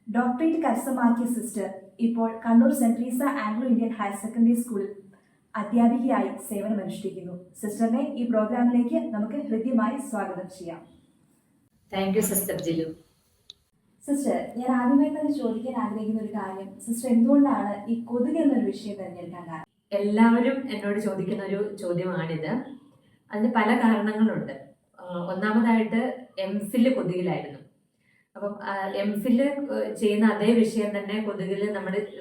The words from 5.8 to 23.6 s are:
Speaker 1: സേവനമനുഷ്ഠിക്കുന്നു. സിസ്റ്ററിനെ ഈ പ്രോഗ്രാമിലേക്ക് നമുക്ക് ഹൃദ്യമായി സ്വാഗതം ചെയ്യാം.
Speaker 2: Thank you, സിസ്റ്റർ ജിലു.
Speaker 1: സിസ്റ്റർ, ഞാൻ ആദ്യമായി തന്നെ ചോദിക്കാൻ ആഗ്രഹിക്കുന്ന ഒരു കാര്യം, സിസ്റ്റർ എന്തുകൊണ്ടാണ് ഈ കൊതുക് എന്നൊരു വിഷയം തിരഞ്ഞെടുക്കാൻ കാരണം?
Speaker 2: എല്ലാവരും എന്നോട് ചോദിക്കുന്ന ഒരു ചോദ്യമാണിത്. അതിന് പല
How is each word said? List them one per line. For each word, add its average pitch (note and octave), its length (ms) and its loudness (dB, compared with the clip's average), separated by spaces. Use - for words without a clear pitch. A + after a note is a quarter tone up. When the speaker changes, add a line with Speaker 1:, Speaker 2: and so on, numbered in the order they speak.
Speaker 1:
സേവനമനുഷ്ഠിക്കുന്നു. F#3+ 1160 -6
സിസ്റ്ററിനെ A3+ 400 0
ഈ A#3 280 -4
പ്രോഗ്രാമിലേക്ക് A#3+ 840 2
നമുക്ക് G#3+ 200 -4
ഹൃദ്യമായി A3+ 600 0
സ്വാഗതം F#3 520 -6
ചെയ്യാം. E3 280 -12
Speaker 2:
Thank G3 220 0
you, G#3+ 80 4
സിസ്റ്റർ - 320 -2
ജിലു. D#3+ 280 -2
Speaker 1:
സിസ്റ്റർ, B3+ 280 0
ഞാൻ B3 140 -2
ആദ്യമായി C4 380 4
തന്നെ D4 240 -2
ചോദിക്കാൻ A#3 420 -4
ആഗ്രഹിക്കുന്ന G#3+ 480 -4
ഒരു G#3 100 -8
കാര്യം, F#3+ 480 -10
സിസ്റ്റർ A#3 300 -6
എന്തുകൊണ്ടാണ് A3+ 800 4
ഈ A#3 140 -2
കൊതുക് B3+ 340 0
എന്നൊരു B3+ 280 4
വിഷയം G3 280 -6
തിരഞ്ഞെടുക്കാൻ F3 520 -12
കാരണം? D#3+ 200 -12
Speaker 2:
എല്ലാവരും A#3 840 4
എന്നോട് G3+ 260 -2
ചോദിക്കുന്ന G3 440 -4
ഒരു G3 320 -4
ചോദ്യമാണിത്. F3 840 -4
അതിന് G#3+ 240 0
പല A3 200 4